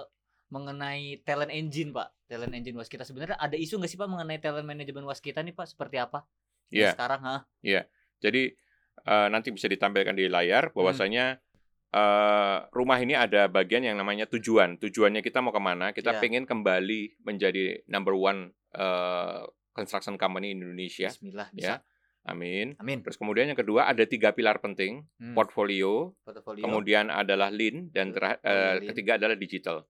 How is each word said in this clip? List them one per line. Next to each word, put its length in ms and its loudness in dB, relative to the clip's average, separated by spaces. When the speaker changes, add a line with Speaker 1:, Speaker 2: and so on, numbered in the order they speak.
Speaker 1:
mengenai 720 -10
talent 260 -2
engine, 420 -6
Pak. 360 -10
Talent 260 -8
engine 220 -10
Waskita. 280 -14
Sebenarnya 360 -10
ada 160 -4
isu 240 -4
nggak 80 -4
sih, 100 -8
Pak, 120 -6
mengenai 300 -6
talent 280 -6
management 400 -12
Waskita 340 -8
nih, 120 -8
Pak? 160 -12
Seperti 280 -10
apa? 300 -6
Speaker 2:
Iya. 160 2
Speaker 1:
Yang 120 4
sekarang, 260 -2
ha? 140 -6
Speaker 2:
Iya. 260 2
Jadi, 320 2
eh, 280 4
nanti 220 0
bisa 160 -6
ditampilkan 460 2
di 140 2
layar 400 4
Speaker 1:
Hmm. 100 -10
Speaker 2:
bahwasanya, 640 0
eh, 680 6
rumah 280 2
ini 160 0
ada 320 6
bagian 360 2
yang 140 0
namanya 300 -2
tujuan. 500 4
Tujuannya 440 2
kita 180 -2
mau 120 0
kemana? 400 -2
Kita 220 -2
Speaker 1:
Iya. 80 0
Speaker 2:
pengen 240 0
kembali 800 -2
menjadi 640 -2
number 260 0
one, 380 0
eh, 680 -2
construction 460 -8
company 360 -2
Indonesia. 560 -8
Speaker 1:
Bismillah, 400 -12
Speaker 2:
Ya. 60 -20
Speaker 1:
bisa. 200 -4
Speaker 2:
Amin. 540 -6
Speaker 1:
Amin. 240 -8
Speaker 2:
Terus 160 -12
kemudian 320 0
yang 80 -4
kedua 320 4
ada 160 4
tiga 260 2
pilar 300 2
penting, 560 -6
Speaker 1:
Hmm. 160 -16
Speaker 2:
portfolio, 880 0
Speaker 1:
Portfolio. 400 -16
Speaker 2:
kemudian 480 2
adalah 400 2
lean, 400 -2
dan 240 -2
Speaker 1:
Betul. 20 -10
Speaker 2:
tera-, 220 -2
Speaker 1:
Oh, 80 -20
iya, 80 2
Speaker 2:
eh, 240 4
Speaker 1:
lean. 160 -6
Speaker 2:
ketiga 240 0
adalah 180 2
digital. 420 -6